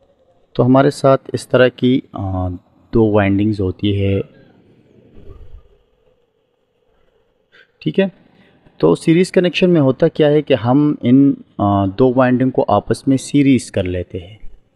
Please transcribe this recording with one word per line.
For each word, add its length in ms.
तो 60
हमारे 280
साथ 280
इस 160
तरह 180
की, 300
अ, 60
दो 180
windings 500
होती 320
है, 280
ठीक 160
है। 120
तो 140
series 360
connection 400
में 100
होता 280
क्या 200
है 140
कि 120
हम 500
इन, 280
अ, 260
दो 260
winding 400
को 100
आपस 460
में 80
series 540
कर 140
लेते 340
हैं। 220